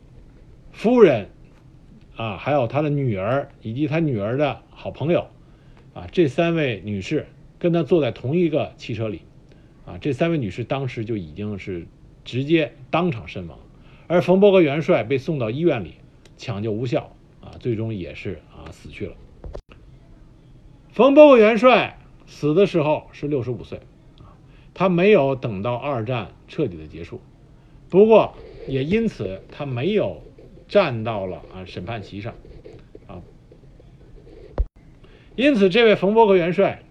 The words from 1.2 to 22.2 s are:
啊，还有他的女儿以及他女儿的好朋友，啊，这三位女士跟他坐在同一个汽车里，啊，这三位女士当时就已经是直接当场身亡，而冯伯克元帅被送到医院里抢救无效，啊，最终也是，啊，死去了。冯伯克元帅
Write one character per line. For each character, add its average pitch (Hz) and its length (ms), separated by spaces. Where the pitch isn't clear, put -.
啊， 110 220
还 131 160
有 135 140
他 139 140
的 156 80
女 135 280
儿 120 320
以 110 120
及 143 140
他 151 120
女 147 180
儿 107 200
的 135 320
好 - 220
朋 131 200
友， 123 160
啊， - 180
这 165 180
三 165 260
位 131 300
女 104 160
士 139 240
跟 175 140
他 165 100
坐 170 180
在 123 100
同 131 260
一 180 100
个 147 300
汽 - 160
车 110 160
里， 95 140
啊， 90 140
这 135 140
三 165 180
位 170 60
女 117 120
士 117 140
当 135 240
时 123 160
就 110 140
已 80 160
经 101 260
是 87 260
直 127 220
接 156 260
当 170 220
场 104 160
身 92 200
亡， - 120
而 175 140
冯 180 180
伯 202 140
克 190 80
元 151 200
帅 147 220
被 131 140
送 151 200
到 117 120
医 127 100
院 147 240
里 - 120
抢 101 240
救 110 100
无 110 140
效， - 300
啊， - 180
最 120 160
终 113 180
也 90 200
是， 92 260
啊， 78 200
死 - 180
去 80 180
了。 - 60
冯 269 220
伯 302 180
克 254 60
元 220 200
帅 202 400